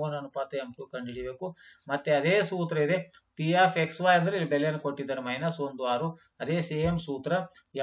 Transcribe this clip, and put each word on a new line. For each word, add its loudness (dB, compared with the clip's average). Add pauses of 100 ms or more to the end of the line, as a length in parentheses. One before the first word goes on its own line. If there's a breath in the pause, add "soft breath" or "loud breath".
ಒನ್ -4
ಅನುಪಾತ -6
ಎಂ -10
ಟು -14
ಕಂಡುಹಿಡಿಬೇಕು. -8 (400 loud breath)
ಮತ್ತೆ 0
ಅದೇ 4 (160)
ಸೂತ್ರ -2
ಇದೆ, 2 (400 loud breath)
ಪಿ -2 (160)
ಆಫ್ 4
ಎಕ್ಸ್ -4
ವೈ 8
ಅಂದ್ರೆ 2
ಇಲ್ಲಿ -2
ಬೆಲೆಯನ್ನು 0
ಕೊಟ್ಟಿದ್ದಾರೆ -4
ಮೈನಸ್ -2
ಒಂದು -6
ಆರು, 0 (360 loud breath)
ಅದೇ 0 (120)
ಸೇಮ್ 0
ಸೂತ್ರ. -4 (500 loud breath)